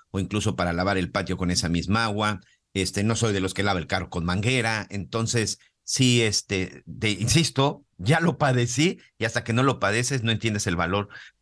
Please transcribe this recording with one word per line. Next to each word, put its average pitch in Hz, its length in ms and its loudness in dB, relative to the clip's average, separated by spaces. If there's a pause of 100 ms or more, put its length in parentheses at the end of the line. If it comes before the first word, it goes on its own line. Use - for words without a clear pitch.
(120)
o 98 80 -2
incluso 101 360 -2
para 87 180 0
lavar 95 240 0
el 90 140 -2
patio 92 260 -2
con 87 140 -2
esa 87 180 0
misma 90 360 0
agua. 104 360 -2 (320)
Este, 98 300 0
no 110 120 2
soy 107 180 2
de 98 60 0
los 95 140 -2
que 98 100 -2
lava 98 160 0
el 76 80 -6
carro 92 220 -4
con 85 160 -4
manguera, 107 640 0
entonces 107 720 -2 (240)
sí, 123 380 4
este, 98 600 -2 (160)
te, 110 120 0
insisto, 135 760 2 (120)
ya 131 220 2
lo 165 180 0
padecí, 139 640 2 (180)
y 110 80 -2
hasta 113 180 -2
que 117 100 -2
no 123 100 4
lo 135 160 2
padeces 120 420 0
no 113 100 2
entiendes 107 360 -2
el 90 80 2
valor 92 340 0 (320)